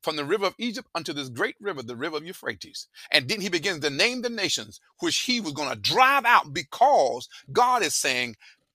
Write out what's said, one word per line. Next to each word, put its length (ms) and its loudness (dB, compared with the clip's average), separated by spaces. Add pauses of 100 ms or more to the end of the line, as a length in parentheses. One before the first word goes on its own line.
from 140 -4
the 80 -4
river 200 0
of 140 0
Egypt 360 -8
unto 200 -6
this 160 -8
great 300 -4
river, 220 -8
the 140 -10
river 220 -6
of 80 -10
Euphrates." 640 -12 (220)
And 180 2
then 120 -4
he 80 -4
begins 320 -2
to 100 -2
name 320 0
the 60 -4
nations 520 -6 (180)
which 220 -2
he 200 0
was 140 -6
gonna 220 -4
drive 480 4
out 280 4
because 760 2 (240)
God 300 4
is 120 0
saying, 420 0 (380)